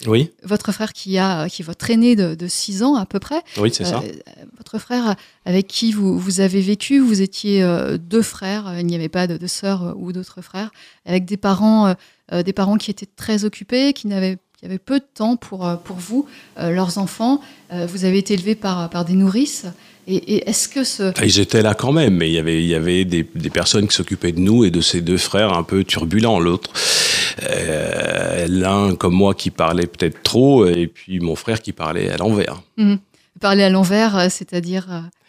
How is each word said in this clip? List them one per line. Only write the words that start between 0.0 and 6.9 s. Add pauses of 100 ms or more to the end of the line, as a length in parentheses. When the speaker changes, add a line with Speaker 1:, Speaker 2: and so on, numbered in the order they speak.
Speaker 1:
Oui. (140)
Speaker 2:
Votre
frère
qui
a,
qui
est
votre
aîné
de,
de
six
ans
à
peu
près. (160)
Speaker 1:
Oui,
c'est
Speaker 2:
Euh,
Speaker 1:
ça. (540)
Speaker 2:
votre
frère (300)
avec
qui
vous,
vous
avez
vécu,